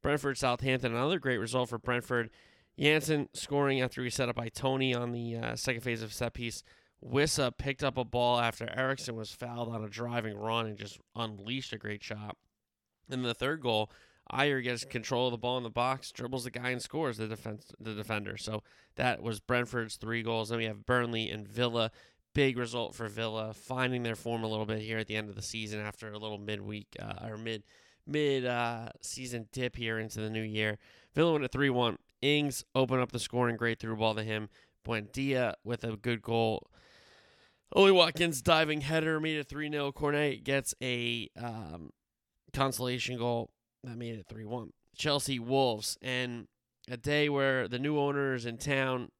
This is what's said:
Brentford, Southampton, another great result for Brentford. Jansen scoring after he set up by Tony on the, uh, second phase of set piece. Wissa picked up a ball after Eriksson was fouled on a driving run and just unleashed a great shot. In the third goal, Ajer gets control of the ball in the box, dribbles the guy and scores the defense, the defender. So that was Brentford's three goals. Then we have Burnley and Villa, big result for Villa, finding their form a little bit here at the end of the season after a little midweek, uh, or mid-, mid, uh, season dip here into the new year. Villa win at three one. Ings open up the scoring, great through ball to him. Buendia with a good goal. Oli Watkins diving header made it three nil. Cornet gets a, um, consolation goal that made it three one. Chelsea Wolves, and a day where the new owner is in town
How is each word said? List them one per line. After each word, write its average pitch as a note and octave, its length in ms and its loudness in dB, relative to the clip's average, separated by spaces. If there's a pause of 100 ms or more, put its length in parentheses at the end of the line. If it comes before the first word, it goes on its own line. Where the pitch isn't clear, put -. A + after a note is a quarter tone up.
Brentford, C#3 360 0
Southampton, B2+ 540 2
another C#3 260 2
great B2+ 200 2
result A#2+ 300 0
for A#2 100 -4
Brentford. A#2+ 520 0 (480)
Jansen D3 540 4
scoring C#3+ 480 2
after B2+ 220 -2
he B2 80 -2
set B2 180 0
up A#2 80 -2
by A#2 120 -4
Tony C3 460 0
on A#2+ 180 -2
the, A#2 240 -4
uh, A#2 200 -4
second A#2 260 -2
phase A#2 200 -2
of G#2+ 100 -8
set A#2 220 -4
piece. A#2 280 -6 (420)
Wissa C3+ 520 2
picked C#3 280 -4
up C3 120 0
a B2+ 80 0
ball A#2+ 360 4
after A#2 360 0
Eriksson C3 400 -2
was G#2+ 140 -8
fouled A#2+ 380 -6
on A2+ 160 -4
a G#2+ 40 -8
driving A2+ 480 -4
run A2+ 300 0
and G#2 120 -6
just G#2 200 -12 (160)
unleashed A2+ 580 -6
a A2+ 60 -8
great G#2 240 -8
shot. G#2 340 -10 (720)
In C3 140 -4
the A#2+ 120 0
third D3+ 260 -2
goal, A2 300 2 (420)
Ajer C#3 300 2
gets A#2+ 220 -2
control B2 440 0
of A#2+ 40 0
the A#2 60 -6
ball B2 180 0
in B2+ 60 -2
the A#2 80 -6
box, B2+ 400 0
dribbles B2 340 -6
the B2 60 -6
guy B2 200 -4
and B2 120 -2
scores C#3 340 -2
the A2 120 -4
defense, A2 500 -8
the A2 160 -8
defender. G#2 420 -4
So G#2+ 260 -6 (340)
that B2+ 260 2
was A2 160 -4
Brentford's A#2+ 580 0
three A2+ 260 -4
goals. A2 260 0
Then A#2 100 -2
we A2+ 60 0
have G#2+ 200 -6
Burnley A#2+ 460 2
and G#2+ 160 -6
Villa, A2+ 460 0 (440)
big C3+ 220 4
result A#2 360 -4
for A2+ 140 -8
Villa, A2 460 -4
finding B2+ 480 0
their A#2 120 0
form A2+ 300 -2
a - 20 -2
little A2 200 -2
bit G#2+ 160 -2
here A2 160 -2
at A2 80 -2
the G#2+ 100 -4
end G#2+ 140 -4
of G2+ 60 -12
the G#2+ 40 -10
season G#2+ 400 -6
after G#2+ 320 -8
a G#2 60 -10
little G#2+ 180 -6
midweek, G2+ 520 -6 (120)
uh, G#2+ 260 -8
or G#2+ 120 -8
mid-, A2+ 240 -6 (440)
mid, C#3+ 380 2
uh, A#2+ 460 -2 (100)
season A#2+ 520 -8
dip B2 220 -2
here A2+ 240 -2
into A2 220 -6
the A2 80 -2
new A2 140 -2
year. G#2+ 340 0 (380)
Villa E3 180 6
win D3 120 2
at B2+ 60 -2
three C3+ 200 4
one. A#2+ 260 4 (240)
Ings C#3+ 420 2 (120)
open C3 260 4
up B2 100 0
the B2 80 -4
scoring, A#2+ 380 2
great A#2 240 0
through A2 160 -4
ball A2 180 2
to A2 80 -2
him. G#2+ 280 -2 (340)
Buendia A#2+ 680 0 (100)
with A#2 180 -4
a A2+ 140 -2
good A#2 240 -2
goal. A2+ 480 0 (1080)
Oli G3 160 12
Watkins E3+ 520 6
diving D#3 400 4
header D#3+ 360 2
made D#3 200 0
it C#3+ 100 -6
three D3+ 220 -6
nil. C#3+ 200 0
Cornet D3 540 0
gets C3+ 380 0
a, A#2+ 480 -2 (120)
um, F2 460 -8 (640)
consolation B2+ 640 0
goal A#2 320 0 (340)
that A#2+ 140 -12
made A#2 180 -6
it G2+ 140 -12
three A2 160 -12
one. A2 300 -8 (200)
Chelsea C#3+ 440 0
Wolves, A#2+ 640 2
and B2 460 -4 (380)
a B2 120 -8
day D3 320 2
where C3+ 360 2
the B2 120 -4
new D3 200 0
owner C#3+ 360 2
is A#2+ 100 -4
in A#2 140 -4
town C3 500 0 (100)